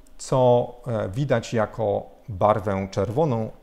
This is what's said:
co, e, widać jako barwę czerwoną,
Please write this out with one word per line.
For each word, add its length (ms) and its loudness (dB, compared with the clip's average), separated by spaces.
co, 540 2
e, 220 -2
widać 440 -2
jako 500 -2
barwę 640 2
czerwoną, 580 -2